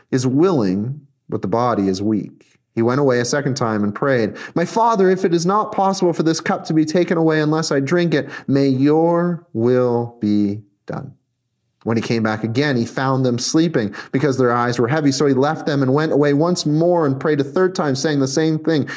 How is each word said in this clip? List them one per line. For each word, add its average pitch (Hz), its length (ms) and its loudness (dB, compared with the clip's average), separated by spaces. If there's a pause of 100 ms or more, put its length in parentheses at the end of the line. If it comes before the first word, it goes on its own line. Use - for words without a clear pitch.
(120)
is 131 160 0
willing, 131 760 0 (260)
but 107 140 -6
the 101 60 -4
body 113 400 0
is 95 140 -2
weak." 104 420 -4 (320)
He 117 80 0
went 123 160 0
away 131 200 2
a 120 60 0
second 139 300 -2
time 110 280 -2
and 101 120 -2
prayed, 120 420 0 (160)
"My 165 100 0
Father, 214 460 2
if 190 160 0
it 170 80 0
is 170 140 0
not 202 240 0
possible 190 420 0
for 180 80 -2
this 160 180 0
cup 180 260 -4
to 160 100 -2
be 156 100 2
taken 175 320 0
away 156 240 2
unless 156 300 0
I 143 80 0
drink 170 340 0
it, 131 160 -2 (180)
may 139 200 2
your 160 840 2
will 120 680 0
be 104 400 0 (240)
done." - 280 -12 (720)
When 117 120 0
he 110 60 0
came 113 180 -2
back 110 220 -2
again, 127 340 0
he 117 80 0
found 131 400 -2
them 120 140 0
sleeping 160 560 0 (160)
because 139 260 0
their 123 140 2
eyes 120 260 0
were 120 100 2
heavy. 143 240 2
So 147 140 0
he 139 80 2
left 143 320 0
them 143 160 0
and 131 100 2
went 156 200 0
away 143 240 2
once 170 320 0
more 165 400 2
and 135 120 -2
prayed 151 200 0
a 139 40 0
third 185 300 0
time, 147 220 -2
saying 147 240 0
the 135 80 2
same 160 320 0
thing. 156 380 0